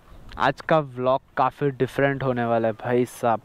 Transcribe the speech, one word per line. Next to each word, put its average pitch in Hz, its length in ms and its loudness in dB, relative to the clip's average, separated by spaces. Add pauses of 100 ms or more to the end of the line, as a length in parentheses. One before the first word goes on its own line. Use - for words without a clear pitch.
(380)
आज 135 220 0
का 160 180 2
vlog 127 420 0 (160)
काफ़ी 139 340 0
different 135 520 0
होने 123 220 0
वाला 117 240 2
है 113 40 0
भाई 123 320 0
साहब, 117 400 0